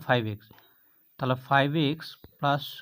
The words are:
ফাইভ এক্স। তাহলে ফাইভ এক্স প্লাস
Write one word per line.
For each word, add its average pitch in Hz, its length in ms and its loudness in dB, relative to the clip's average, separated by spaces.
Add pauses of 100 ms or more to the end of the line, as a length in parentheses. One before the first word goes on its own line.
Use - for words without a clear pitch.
ফাইভ 123 160 4 (100)
এক্স। - 140 -14 (720)
তাহলে 127 160 0 (120)
ফাইভ 139 220 4 (220)
এক্স 160 160 -8 (300)
প্লাস 143 260 0 (180)